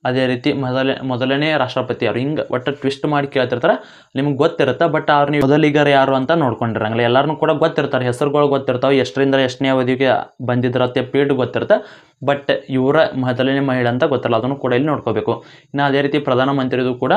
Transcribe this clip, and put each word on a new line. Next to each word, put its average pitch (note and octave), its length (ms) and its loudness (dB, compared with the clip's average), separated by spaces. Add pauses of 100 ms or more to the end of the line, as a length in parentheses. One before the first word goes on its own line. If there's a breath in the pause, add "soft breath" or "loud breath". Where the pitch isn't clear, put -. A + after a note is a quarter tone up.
ಅದೇ C3 220 0
ರೀತಿ B2+ 260 -2
ಮೊದಲ-, C3 500 -2
ಮೊದಲನೇ C3+ 540 0
ರಾಷ್ಟ್ರಪತಿ B2+ 480 -2
ಯಾರು, A2 140 0
ಹಿಂಗ್ C#3+ 220 -2 (100)
ಒಟ್ಟು B2+ 200 -4
ಟ್ವಿಸ್ಟ್ C3+ 340 -4
ಮಾಡಿ C#3+ 220 0
ಕೇಳ್ತಿರ್ತಾರೆ. C3 760 -2 (100)
ನಿಮ್ಗೆ C#3 200 0
ಗೊತ್ತಿರುತ್ತೆ, C#3+ 500 2
but D3+ 260 0
ಅವ್ರು C#3+ 200 4
ನೀವು C#3+ 160 2
ಮೊದಲಿಗರು D3 420 4
ಯಾರು C3+ 260 4
ಅಂತ C3 160 0
ನೋಡ್ಕೊಂಡಿರಂಗಿಲ್ಲ. A2+ 720 0
ಎಲ್ಲಾರ್ನೂ C3+ 320 2
ಕೂಡ D#3 160 0
ಗೊತ್ತಿರ್ತಾರೆ, C#3 540 0
ಹೆಸರುಗಳು C#3+ 420 0
ಗೊತ್ತಿರ್ತಾವೆ, C3+ 500 0
ಎಷ್ಟರಿಂದ C3+ 380 0
ಎಷ್ಟನೇ C3+ 340 0
ಅವಧಿಗೆ C3 380 0 (380)
ಬಂದಿದ್ರತ್ತೆ B2 560 0
ಪೀರಿಯಡ್ C#3 320 0
ಗೊತ್ತಿರುತ್ತೆ, B2 440 0 (480 loud breath)
but C#3+ 280 -2 (160)
ಇವರ C3 260 2 (200)
ಮೊದಲನೇ B2+ 440 0
ಮಹಿಳೆ B2+ 300 0
ಅಂತ B2 140 0
ಗೊತ್ತಿಲ್ಲ, B2+ 340 0
ಅದನ್ನು B2+ 180 -2
ಕೂಡ C3+ 180 -2
ಇಲ್ಲಿ C3 140 2
ನೋಡ್ಕೋಬೇಕು. A2+ 580 -2 (180 loud breath)
ಇನ್ನು C#3 200 -4
ಅದೇ C#3 180 2
ರೀತಿ D3 180 0
ಪ್ರಧಾನಮಂತ್ರಿದು C3 760 0
ಕೂಡ B2+ 220 -2